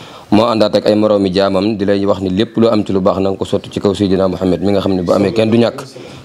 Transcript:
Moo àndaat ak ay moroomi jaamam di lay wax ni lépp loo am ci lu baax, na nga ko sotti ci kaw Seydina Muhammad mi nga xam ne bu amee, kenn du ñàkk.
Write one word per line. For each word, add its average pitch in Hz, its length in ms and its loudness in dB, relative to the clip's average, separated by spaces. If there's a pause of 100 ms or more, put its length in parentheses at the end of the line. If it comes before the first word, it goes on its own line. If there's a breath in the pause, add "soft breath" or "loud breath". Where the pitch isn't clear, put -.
(320 loud breath)
Moo 107 140 4
àndaat 110 320 0
ak 101 100 2
ay 107 80 4
moroomi 104 360 2
jaamam 98 460 0
di 98 80 -2
lay 98 200 0
wax 98 160 0
ni 95 80 -2
lépp 95 280 -2
loo 113 140 4
am 104 120 0
ci - 80 -6
lu 98 100 0
baax, 92 180 0
na 95 100 0
nga 95 80 -4
ko - 80 -6
sotti - 240 -4
ci - 100 -8
kaw 101 140 0
Seydina 95 340 0
Muhammad 90 360 -2
mi 101 80 0
nga 101 80 0
xam 95 160 -2
ne 92 80 -2
bu 87 100 -2
amee, 101 180 2
kenn 110 200 0
du 117 60 4
ñàkk. - 260 0 (420 loud breath)